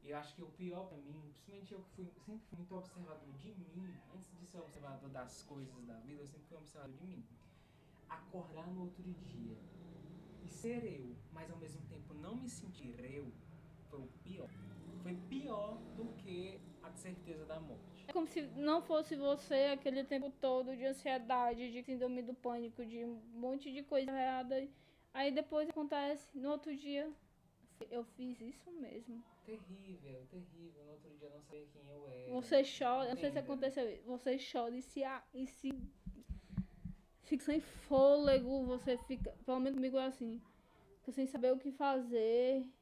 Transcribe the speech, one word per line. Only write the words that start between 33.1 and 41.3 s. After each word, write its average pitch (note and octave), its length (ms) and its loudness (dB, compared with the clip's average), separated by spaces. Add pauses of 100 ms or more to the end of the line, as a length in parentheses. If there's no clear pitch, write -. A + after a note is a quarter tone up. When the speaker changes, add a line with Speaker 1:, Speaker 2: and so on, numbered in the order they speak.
Speaker 2:
sei C#4 160 2
se C#4+ 80 0
Speaker 1:
Entenda. - 0 -
Speaker 2:
aconteceu C4 520 0
isso, - 140 -10
você B3 320 0 (140)
chora A#3+ 240 0
e B3+ 80 -4
se C#4 200 -2
a-, C4 200 -2 (100)
e C4 140 -2
se - 240 -4 (1500)
fica C#4 200 2
sem D4+ 180 4
fôlego, C4+ 1040 8
você B3 320 2
fica, A#3+ 340 -2 (140)
pelo B3+ 140 4
menos C4+ 180 4
comigo C4 200 4
é C4 80 6
assim, A#3 360 -2 (580)
fica - 120 -8
sem C4+ 160 2
saber B3+ 260 6